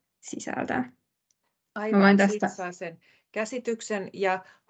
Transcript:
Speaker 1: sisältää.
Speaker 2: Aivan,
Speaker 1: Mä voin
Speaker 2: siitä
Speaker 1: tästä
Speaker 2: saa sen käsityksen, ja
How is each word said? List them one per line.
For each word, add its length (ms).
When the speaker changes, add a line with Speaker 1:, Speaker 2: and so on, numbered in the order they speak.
Speaker 1:
sisältää. 720
Speaker 2:
Aivan, 240
Speaker 1:
Mä 60
voin 120
Speaker 2:
siitä 280
Speaker 1:
tästä 120
Speaker 2:
saa 140
sen 280
käsityksen, 840
ja 320